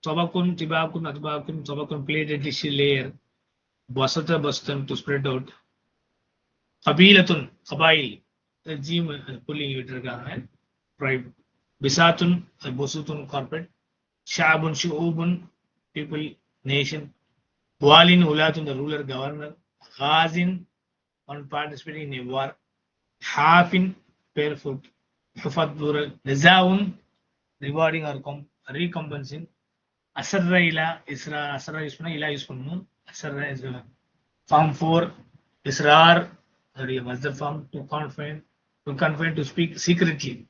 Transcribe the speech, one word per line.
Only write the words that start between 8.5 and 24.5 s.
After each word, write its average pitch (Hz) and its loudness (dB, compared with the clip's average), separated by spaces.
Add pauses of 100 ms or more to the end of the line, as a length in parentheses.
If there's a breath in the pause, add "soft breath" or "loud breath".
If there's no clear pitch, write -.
ஜீம், 165 -4 (360)
புள்ளி 143 -8
விட்டிருக்காங்க. 127 -12 (540)
ட்ரைப். 135 -4 (500)
பிசாத்துன், 170 2 (160)
பொசுத்துன், 143 -8
கார்ப்பரேட். 139 -10 (680)
ஷாபுன், 160 2
ஷுஊபுன், 170 -2 (460)
people, 151 -8 (240)
nation. 143 -2 (680)
வாலின், 170 10
உலாத்துன், 156 0
the 139 -4
ruler, 147 -6
governor. 143 -10 (400)
காசின், 165 0 (640)
one 143 -14
participating 147 -8
in 123 -10
a 131 -6
war. 135 -4 (800)
ஹாஃபின், 175 6 (340)
barefoot, 147 -4 (520)